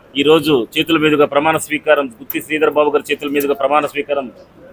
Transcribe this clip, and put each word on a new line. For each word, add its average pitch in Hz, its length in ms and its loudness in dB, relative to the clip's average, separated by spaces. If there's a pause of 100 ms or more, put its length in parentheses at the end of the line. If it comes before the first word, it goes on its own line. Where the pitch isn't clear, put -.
(160)
ఈరోజు 143 500 2 (100)
చేతుల 160 200 0
మీదుగా 151 280 4
ప్రమాణ 156 320 0
స్వీకారం 147 500 0
గుత్తి 139 340 -10
శ్రీధర్ 151 280 -2
బాబు 147 200 0
గారి 143 220 -2
చేతుల 147 180 -4
మీదుగా 143 240 0
ప్రమాణ 143 320 0
స్వీకారం 143 460 -6 (420)